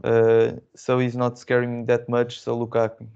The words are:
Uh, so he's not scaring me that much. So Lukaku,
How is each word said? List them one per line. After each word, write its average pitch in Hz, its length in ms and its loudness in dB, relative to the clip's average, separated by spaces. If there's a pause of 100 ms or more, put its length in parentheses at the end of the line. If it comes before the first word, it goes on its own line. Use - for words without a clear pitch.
Uh, 113 540 2 (140)
so 127 260 -2
he's 123 180 -2
not 123 200 -2
scaring 120 420 -2
me 117 80 -10
that 120 200 0
much. 120 320 -2
So 120 180 -6
Lukaku, 117 580 -4